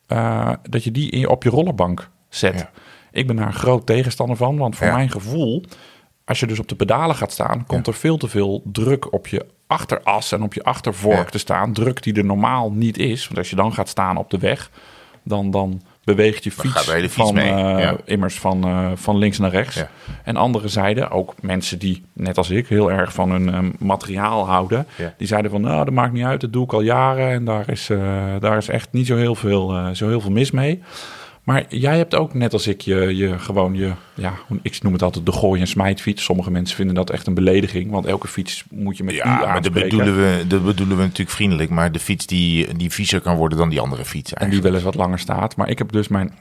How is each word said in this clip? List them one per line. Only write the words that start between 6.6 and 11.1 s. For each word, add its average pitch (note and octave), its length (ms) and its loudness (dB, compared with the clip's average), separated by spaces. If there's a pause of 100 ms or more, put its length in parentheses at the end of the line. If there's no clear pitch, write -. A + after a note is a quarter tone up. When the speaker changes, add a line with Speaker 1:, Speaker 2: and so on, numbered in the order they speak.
Speaker 1:
de G#2+ 80 -6
pedalen C3+ 400 2
gaat G#2 160 -4
staan, A#2+ 340 -2
komt B2 200 -2
Speaker 2:
Ja. A#2+ 60 0
Speaker 1:
er A2 60 -6
veel D#3+ 200 2
te C3+ 100 -4
veel G2+ 380 0
druk A2+ 480 0
op - 140 -2
je - 180 -4 (220)
achteras - 640 0
en G#2 120 0
op G#2 100 -4
je - 100 -8
achtervork G#2 540 2